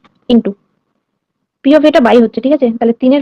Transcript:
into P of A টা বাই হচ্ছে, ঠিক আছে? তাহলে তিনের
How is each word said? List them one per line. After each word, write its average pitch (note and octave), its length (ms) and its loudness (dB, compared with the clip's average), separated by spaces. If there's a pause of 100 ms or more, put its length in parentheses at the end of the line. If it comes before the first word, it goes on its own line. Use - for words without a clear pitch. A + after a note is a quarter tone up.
(340)
into G#3+ 180 0 (1120)
P - 20 -4 (120)
of C#4+ 100 -2
A - 80 2
টা D#4+ 120 2
বাই G#3+ 160 2
হচ্ছে, A3 220 -6
ঠিক C4+ 120 -2
আছে? C4 100 -2 (100)
তাহলে A#3 240 -2
তিনের C4+ 200 0